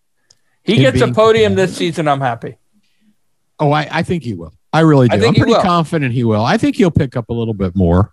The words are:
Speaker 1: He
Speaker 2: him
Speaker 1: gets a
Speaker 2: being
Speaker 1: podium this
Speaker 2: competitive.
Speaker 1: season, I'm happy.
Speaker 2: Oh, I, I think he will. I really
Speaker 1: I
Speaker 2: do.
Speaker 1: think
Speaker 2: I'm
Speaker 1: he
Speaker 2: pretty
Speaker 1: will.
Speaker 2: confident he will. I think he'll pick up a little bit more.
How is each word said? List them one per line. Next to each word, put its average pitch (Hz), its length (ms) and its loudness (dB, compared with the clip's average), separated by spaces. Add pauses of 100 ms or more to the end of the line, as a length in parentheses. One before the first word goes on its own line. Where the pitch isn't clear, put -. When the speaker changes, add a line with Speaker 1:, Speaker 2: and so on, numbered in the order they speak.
(640)
Speaker 1:
He 202 120 -2
Speaker 2:
him 233 60 4
Speaker 1:
gets 254 200 2
a 233 40 2
Speaker 2:
being - 100 -2
Speaker 1:
podium 220 400 2
this 190 160 0
Speaker 2:
competitive. - 60 -12 (180)
Speaker 1:
season, 160 120 -4
I'm 139 140 0
happy. 117 360 -8 (1000)
Speaker 2:
Oh, 147 120 0
I, 151 200 -2
I 170 120 -4
think 170 200 -6
he 117 100 -8
will. 82 200 -14 (200)
I 156 60 2
really 143 320 6
Speaker 1:
I - 60 2
Speaker 2:
do. 98 40 0
Speaker 1:
think - 80 2
Speaker 2:
I'm - 60 2
Speaker 1:
he - 60 2
Speaker 2:
pretty 233 120 2
Speaker 1:
will. 170 80 2
Speaker 2:
confident 160 520 -2
he 123 100 -4
will. 107 200 0
I 165 140 0
think 285 200 -2
he'll 185 140 2
pick 139 260 -2
up 120 120 -8
a 120 40 -8
little 113 200 -4
bit 95 220 -4
more. 92 380 2